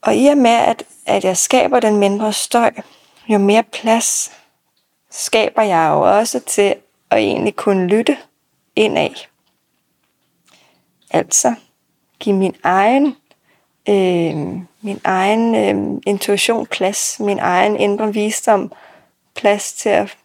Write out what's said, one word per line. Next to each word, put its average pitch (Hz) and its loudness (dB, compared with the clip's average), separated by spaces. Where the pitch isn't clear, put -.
og 214 0
i 254 4
og 285 6
med, 240 4
at, 233 2
at - 0
jeg 185 0
skaber 254 2
den 214 2
mindre 202 0
støj, - 0
jo 214 2
mere 202 4
plads - -2
skaber - -2
jeg 165 2
jo 151 2
også 233 -2
til - 0
at 208 2
egentlig 107 -2
kunne 190 0
lytte 226 0
indad. - 0
Altså 165 -2
give 202 0
min 190 -2
egen, 240 2
øh, 175 0
min 208 -10
egen, 208 0
øh, 202 -2
intuition 202 -2
plads, - -6
min 202 -2
egen 190 0
indre 208 -2
visdom 208 -2
plads 208 -2
til - -6
at 202 0